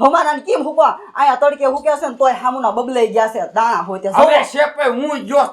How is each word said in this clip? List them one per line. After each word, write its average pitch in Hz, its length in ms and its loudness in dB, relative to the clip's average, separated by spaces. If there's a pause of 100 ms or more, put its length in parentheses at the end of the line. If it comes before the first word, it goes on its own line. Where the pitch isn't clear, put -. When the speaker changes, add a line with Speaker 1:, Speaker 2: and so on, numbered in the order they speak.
Speaker 1:
હવાના 302 320 2
કેમ 311 300 -2
હુકવા? 320 360 0 (160)
અહીંયા 277 200 2
તડકે 285 300 0
હુકે 285 240 -2
છે 294 180 -2
ને 240 80 -8
તોય 262 180 2
હામુના 254 380 -2
બબલાઈ 240 360 -2
ગયા 220 200 0
છે 226 120 -6 (140)
દાણા 214 280 0
હોય 190 180 -8
તે. 196 80 -6
Speaker 2:
હવે 294 260 4
Speaker 1:
જોવો. 285 100 4
Speaker 2:
શેપે 294 400 -2
હું 262 360 -2
જ 196 40 -10
જોશ 262 300 0